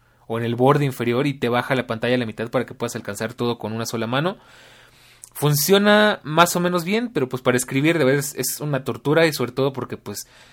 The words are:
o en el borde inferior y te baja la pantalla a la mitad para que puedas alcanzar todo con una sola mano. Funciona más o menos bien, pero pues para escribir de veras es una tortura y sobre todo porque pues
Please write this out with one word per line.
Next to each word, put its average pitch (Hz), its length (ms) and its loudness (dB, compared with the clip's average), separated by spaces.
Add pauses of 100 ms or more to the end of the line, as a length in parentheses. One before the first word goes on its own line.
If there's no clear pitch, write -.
(260)
o 113 120 -4
en 117 80 -4
el 117 100 -2
borde 143 300 6
inferior 123 400 0
y 143 80 -2
te 120 160 -2
baja 120 260 0
la 120 120 -2
pantalla 120 280 -2
a 127 40 2
la 120 60 -2
mitad 113 240 -6
para 123 160 -2
que - 100 -16
puedas 120 200 -6
alcanzar 110 380 -8
todo 120 240 -2
con 107 160 -8
una 113 140 -6
sola 113 200 -4
mano. 139 300 -2 (960)
Funciona 196 880 4
más 165 320 2
o 175 40 0
menos 175 240 0
bien, 220 300 -2
pero 127 160 0
pues 123 120 -6
para 123 140 2
escribir 143 420 0
de 151 60 2
veras 139 320 0
es - 240 -6
una 143 240 -4
tortura 143 420 0
y 151 80 2
sobre 117 200 -4
todo 135 200 0
porque 117 220 -8
pues - 320 -12 (260)